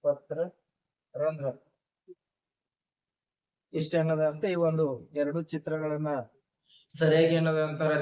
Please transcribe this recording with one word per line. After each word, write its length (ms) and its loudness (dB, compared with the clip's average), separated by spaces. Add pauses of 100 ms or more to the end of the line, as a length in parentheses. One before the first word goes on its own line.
ಪತ್ರರಂಧ್ರ. 1400 -6 (2250)
ಇಷ್ಟ 220 -4
ಏನದ 280 2 (100)
ಅಂತ 120 -6
ಈ 100 0
ಒಂದು 320 2 (340)
ಎರಡು 220 0
ಚಿತ್ರಗಳನ್ನ 680 -4 (920)
ಸರಿಯಾಗಿ 360 6
ಏನದ 340 2
ಅಂತಾರ 340 0